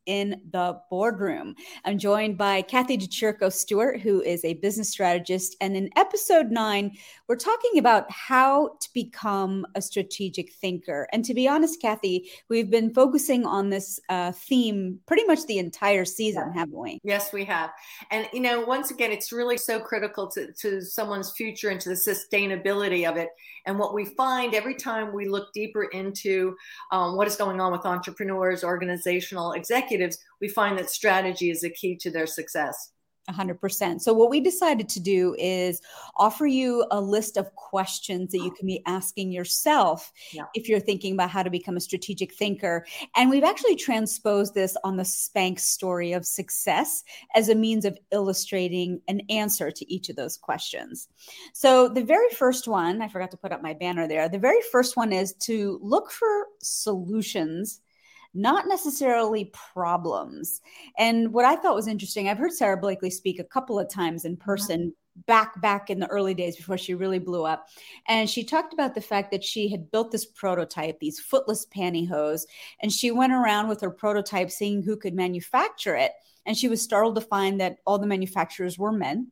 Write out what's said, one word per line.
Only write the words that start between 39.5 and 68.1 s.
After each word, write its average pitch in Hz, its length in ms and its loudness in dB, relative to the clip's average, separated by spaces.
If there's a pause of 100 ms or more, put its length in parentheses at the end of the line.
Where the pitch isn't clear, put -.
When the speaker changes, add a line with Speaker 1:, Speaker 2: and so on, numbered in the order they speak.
Speaker 2:
Yeah. 156 100 -10 (120)
Speaker 1:
if 226 120 -6
you're 214 140 4
thinking 196 320 -2
about 185 160 0
how 190 140 -2
to 180 80 -2
become 180 260 -4
a - 20 -2
strategic 185 540 -6
thinker. 185 520 -2 (300)
And 254 140 8
we've 277 160 6
actually 392 320 4
transposed 208 800 0
this 190 280 0
on 190 140 0
the 185 60 0
Spanx 185 580 -2
story 175 500 -2
of 175 140 -2
success - 800 -2 (300)
as 220 140 6
a 220 80 6
means 220 300 2
of 202 120 -2 (140)
illustrating 180 960 -2
an 196 220 -2
answer 208 420 -2
to - 220 -10
each 185 160 -8
of - 80 -10
those 143 180 -6
questions. - 720 -8 (460)
So 254 340 8
the 240 160 0
very 370 280 6
first 254 360 2
one, 190 340 0
I 214 60 -4
forgot 185 240 -6
to 180 60 -18
put - 160 -8
up 135 80 -8
my 160 120 -6
banner 175 320 -2
there. 156 220 0
The 180 120 -2
very 269 200 6 (100)
first 247 280 2
one 220 160 0
is 190 180 0 (120)
to 208 380 -2
look 269 300 0
for 415 360 0 (140)
solutions, 190 1160 -4 (540)
not 240 340 2
necessarily 240 840 0
problems. 165 1080 -4 (360)
And 226 360 2
what 240 120 4
I 285 100 6
thought 339 200 2
was 208 120 -2
interesting, 202 420 -4
I've 208 80 -2
heard 320 160 0
Sara 202 240 2
Blakely 190 320 -2
speak 185 300 -4
a 175 40 -10
couple 247 360 -4
of 196 100 -4
times 165 360 -4
in 170 80 -4
Speaker 2:
Mm-hmm. 170 100 -10
Speaker 1:
person 202 500 -2 (340)
back, 220 340 4
back 202 300 0
in 190 80 -2
the 185 80 -2
early 190 260 0
days 175 220 -4
before 180 220 -6
she 185 180 -4
really 185 240 -2
blew 180 260 -2
up. 160 220 -2 (400)
And 220 200 2